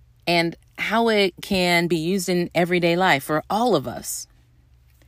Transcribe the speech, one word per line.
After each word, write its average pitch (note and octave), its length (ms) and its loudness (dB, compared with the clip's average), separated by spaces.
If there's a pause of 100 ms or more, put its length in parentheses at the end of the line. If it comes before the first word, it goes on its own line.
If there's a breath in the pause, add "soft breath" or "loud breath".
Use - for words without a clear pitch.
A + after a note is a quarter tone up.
(260)
and E3+ 300 0 (220)
how A3+ 320 0
it G3+ 320 2
can F3 460 2
be E3+ 100 0
used F3+ 320 -2
in F3 260 0
everyday E3+ 400 2
life F3 280 2
for D#3 260 -2
all A3 260 2
of C3 100 0
us. - 420 -10 (800 soft breath)